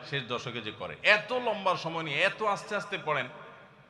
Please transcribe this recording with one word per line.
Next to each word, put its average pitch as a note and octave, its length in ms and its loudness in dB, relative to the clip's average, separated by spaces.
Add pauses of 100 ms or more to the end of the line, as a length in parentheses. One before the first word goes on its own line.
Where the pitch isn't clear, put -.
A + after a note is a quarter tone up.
(100)
শেষ C#3 180 0
দশকে A#2+ 320 -2
যে G#2 180 -4
করে, F2+ 240 -6
এত G#3 300 6
লম্বা G3+ 440 2
সময় E3 260 -2
নিয়ে D3+ 200 0
এত G3 200 2
আস্তে G#3 340 0
আস্তে F#3+ 280 -4
পড়েন। C#3+ 240 0 (600)